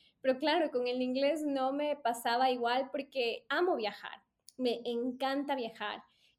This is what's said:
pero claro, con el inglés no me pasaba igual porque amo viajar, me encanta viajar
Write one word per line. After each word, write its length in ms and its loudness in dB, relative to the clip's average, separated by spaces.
pero 180 2
claro, 320 4
con 160 0
el 140 0
inglés 440 2
no 280 0
me 220 0
pasaba 540 2
igual 420 0
porque 580 -4
amo 260 2
viajar, 480 -6
me 280 0
encanta 720 -2
viajar 460 -6